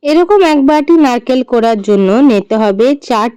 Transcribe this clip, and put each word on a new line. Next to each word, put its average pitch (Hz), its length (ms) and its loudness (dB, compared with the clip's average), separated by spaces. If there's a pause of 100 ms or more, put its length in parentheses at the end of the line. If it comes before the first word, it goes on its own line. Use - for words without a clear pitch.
এরকম 349 420 0
এক 302 220 0
বাটি 302 280 0
নারকেল 254 500 0
কোড়ার 226 380 -2
জন্য 196 300 0
নিতে 220 440 0
হবে 220 400 0
চার 233 420 -4